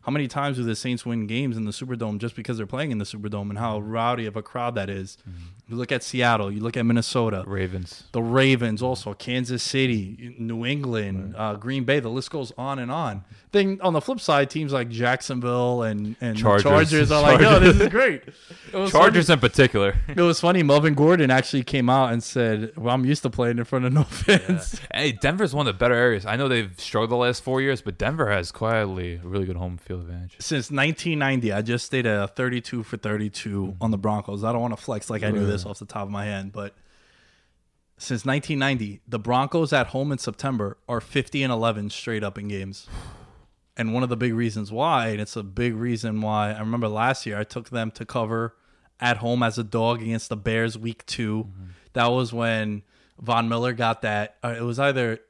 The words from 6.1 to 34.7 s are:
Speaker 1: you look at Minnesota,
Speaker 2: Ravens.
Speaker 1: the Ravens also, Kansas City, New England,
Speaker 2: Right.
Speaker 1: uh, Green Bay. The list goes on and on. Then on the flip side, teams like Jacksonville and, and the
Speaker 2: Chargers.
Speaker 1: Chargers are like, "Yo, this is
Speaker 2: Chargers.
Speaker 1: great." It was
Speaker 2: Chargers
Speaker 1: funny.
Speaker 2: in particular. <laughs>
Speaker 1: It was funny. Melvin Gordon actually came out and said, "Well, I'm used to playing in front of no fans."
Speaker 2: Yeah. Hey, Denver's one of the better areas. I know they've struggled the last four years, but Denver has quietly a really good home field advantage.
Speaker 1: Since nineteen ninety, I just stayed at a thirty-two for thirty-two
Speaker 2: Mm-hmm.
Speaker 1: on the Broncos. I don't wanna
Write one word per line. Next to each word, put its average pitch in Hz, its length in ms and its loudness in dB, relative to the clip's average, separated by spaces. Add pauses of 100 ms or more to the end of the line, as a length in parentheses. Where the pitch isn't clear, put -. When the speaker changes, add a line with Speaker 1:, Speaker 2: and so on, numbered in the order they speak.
Speaker 1:
you 104 120 -6
look 117 160 -4
at 117 80 0
Minnesota, 117 600 2
Speaker 2:
Ravens. 95 680 -6
Speaker 1:
the 117 80 -2
Ravens 120 600 4
also, 127 320 -4
Kansas 123 480 -4
City, 120 800 -2
New 117 260 -6
England, 110 680 -4
Speaker 2:
Right. - 80 -12
Speaker 1:
uh, 107 140 -2
Green 123 280 -4
Bay. 139 160 2
The 117 100 -4
list 123 220 -6
goes 131 260 -8
on 135 220 -6
and 123 100 -8
on. 135 360 -6 (260)
Then 190 300 2
on 185 100 2
the 160 80 2
flip 254 220 -4
side, 143 280 2
teams 156 220 -4
like 127 160 0
Jacksonville 123 960 0
and, 107 380 -2
and 117 160 -2
the 107 40 -2
Speaker 2:
Chargers. 104 220 6
Speaker 1:
Chargers 151 480 6
are 151 100 6
like, 139 200 8
"Yo, 214 180 10
this 180 160 10
is - 40 6
Speaker 2:
Chargers. 208 120 4
Speaker 1:
great." 208 300 2 (500)
It 196 60 -4
was 190 140 0
Speaker 2:
Chargers 170 360 8
Speaker 1:
funny. 170 60 8
Speaker 2:
in 139 80 6
particular. 113 600 4
<laughs> - 60 -2
Speaker 1:
It 147 140 0
was 170 180 4
funny. 175 240 4
Melvin 147 300 6
Gordon 151 380 6
actually 131 320 2
came 123 260 2
out 127 240 4
and 117 100 -2
said, 113 540 0
"Well, 120 160 0
I'm 131 100 2
used 143 200 2
to 131 60 0
playing 120 280 0
in 117 80 -2
front 127 180 -2
of 127 80 2
no 147 120 4
fans." - 760 0 (140)
Speaker 2:
Yeah. 110 80 -4
Hey, 147 100 2
Denver's 147 420 0
one 143 140 0
of 101 60 0
the 95 40 -6
better 120 180 4
areas. 117 300 2
I 107 120 -2
know 139 100 0
they've 113 320 0
struggled 113 320 0
the 120 60 2
last 123 260 0
four 131 180 0
years, 135 200 0
but 98 160 -8
Denver 120 340 0
has 92 220 -2
quietly 95 680 -2
a 87 60 -12
really 95 180 -2
good 92 120 -6
home 90 200 -6
field 90 240 -10
advantage. 87 380 -12
Speaker 1:
Since 143 320 -4
nineteen 151 480 0
ninety, 131 320 0
I 104 100 0
just 120 240 -2
stayed 127 200 -2
at 104 180 2
a 98 40 -2
thirty-two 123 560 -4
for 117 120 -10
thirty-two 107 520 -6 (100)
Speaker 2:
Mm-hmm. 95 260 -4
Speaker 1:
on 110 80 0
the 104 60 0
Broncos. 101 480 -4
I 113 80 -2
don't 117 80 -2
wanna 117 160 -4